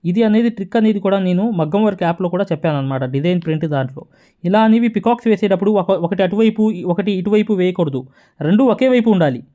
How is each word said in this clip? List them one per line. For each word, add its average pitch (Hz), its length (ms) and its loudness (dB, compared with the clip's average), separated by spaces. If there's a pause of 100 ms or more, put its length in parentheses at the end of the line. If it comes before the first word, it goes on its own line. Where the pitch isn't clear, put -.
ఇది 180 240 0
అనేది 226 300 2
ట్రిక్ 196 220 -6
అనేది 214 260 2
కూడా 196 200 2
నేను 180 180 0 (160)
మగ్గం 165 280 0
వర్క్ 190 180 -2
యాప్లో 170 280 -2
కూడా 196 180 -2
చెప్పానన్నమాట, 139 520 -2 (120)
డిజైన్ 170 300 0
ప్రింట్ 156 280 -2
దాంట్లో. 135 300 -4 (400)
ఇలా 196 240 2
అనేవి 226 280 4
పికాక్స్ 233 360 0
వేసేటప్పుడు 196 500 0
ఒక-, 180 260 -2
ఒకటి 190 200 -2
అటువైపు 214 360 2 (300)
ఒకటి 202 260 -2
ఇటువైపు 208 420 0
వేయకూడదు, 165 400 -2 (380)
రెండు 175 240 2 (120)
ఒకే 262 200 2
వైపు 226 200 2
ఉండాలి. 139 260 0 (140)